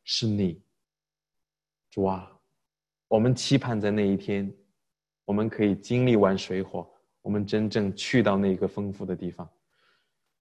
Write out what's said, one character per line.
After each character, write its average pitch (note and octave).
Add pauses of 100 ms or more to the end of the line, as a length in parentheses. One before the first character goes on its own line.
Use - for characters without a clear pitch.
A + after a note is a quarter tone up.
是 -
你。 G2+ (1300)
主 G2
啊， F#2+ (760)
我 A2+
们 B2
期 C3+
盼 B2
在 G#2
那 G#2
一 G2
天， G2 (720)
我 G#2
们 G#2+
可 G#2+
以 G2+
经 B2
历 B2
完 G2
水 F#2+
火， F2 (360)
我 G2+
们 G#2
真 G#2+
正 G2+
去 -
到 G2+
那 G2
个 F#2
丰 G2+
富 F#2+
的 F#2
地 F2+
方。 E2+ (920)